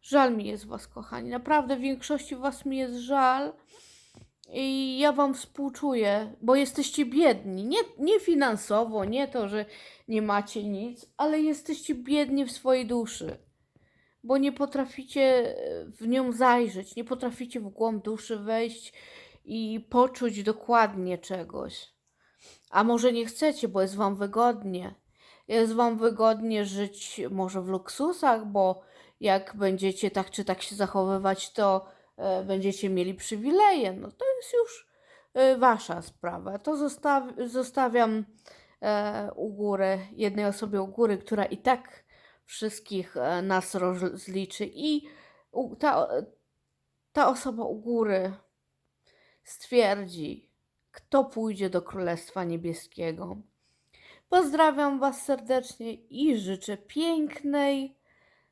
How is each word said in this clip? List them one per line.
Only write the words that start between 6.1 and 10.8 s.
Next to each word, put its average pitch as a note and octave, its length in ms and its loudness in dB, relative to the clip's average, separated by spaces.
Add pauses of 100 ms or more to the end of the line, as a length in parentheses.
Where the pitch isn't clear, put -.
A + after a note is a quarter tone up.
bo B3 140 6
jesteście C#4 500 0
biedni. A#3 580 2
Nie, C#4 140 0 (220)
nie G4 200 4
finansowo, A3 840 2
nie B3+ 220 0
to, A#3+ 200 -4
że G#3 180 -4 (420)
nie A3 140 0
macie G#3 420 -2
nic, G#3 420 -8 (120)